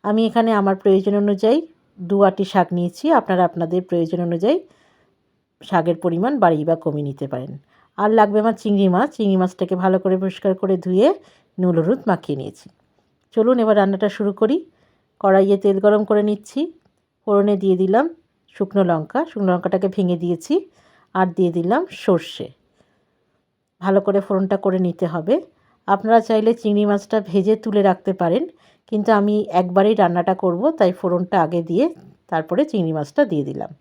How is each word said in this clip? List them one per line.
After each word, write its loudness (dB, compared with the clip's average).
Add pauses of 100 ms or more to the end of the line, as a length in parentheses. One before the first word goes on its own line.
আমি 0
এখানে 0 (100)
আমার 0
প্রয়োজন 2 (100)
অনুযায়ী 2 (420)
দু -2 (100)
আঁটি 0
শাক 4 (100)
নিয়েছি, -4 (140)
আপনারা 0
আপনাদের -2
প্রয়োজন -2
অনুযায়ী 0 (1040)
শাকের -2
পরিমাণ -2 (100)
বাড়িয়ে 2
বা 2
কমিয়ে -4
নিতে -10
পারেন। -10 (460)
আর 0 (100)
লাগবে 2
আমার 0
চিংড়ি 2
মাছ। 2
চিংড়ি 0
মাছটাকে -4
ভালো 2
করে 2
পরিষ্কার -2
করে 0 (100)
ধুয়ে 2 (500)
নুন 0
হলুদ 0
মাখিয়ে -4
নিয়েছি। -14 (680)
চলুন 2
এবার 2
রান্নাটা 0
শুরু -2
করি। 2 (680)
কড়াইয়ে 4
তেল 2
গরম 4
করে 2
নিচ্ছি। -8 (680)
ফোড়নে 2
দিয়ে 2
দিলাম 2 (500)
শুকনো -2
লঙ্কা, -2 (120)
শুকনো -2
লঙ্কাটাকে -2
ভেঙে 0
দিয়েছি, -4 (640)
আর 2 (100)
দিয়ে 2
দিলাম 0 (220)
সর্ষে। -2 (1300)
ভালো 2
করে 0
ফোড়নটা 0
করে 0
নিতে -4
হবে। 0 (520)
আপনারা 2
চাইলে 2 (100)
চিংড়ি 0
মাছটা -2 (120)
ভেজে 0 (100)
তুলে 0
রাখতে -2 (100)
পারেন, 0 (460)
কিন্তু -2 (100)
আমি 0 (260)
একবারেই 2
রান্নাটা 0 (100)
করব, 0 (180)
তাই 4
ফোড়নটা -2
আগে -2
দিয়ে 2 (460)
তারপরে -2 (100)
চিংড়ি -2
মাছটা -4 (100)
দিয়ে -2
দিলাম। -10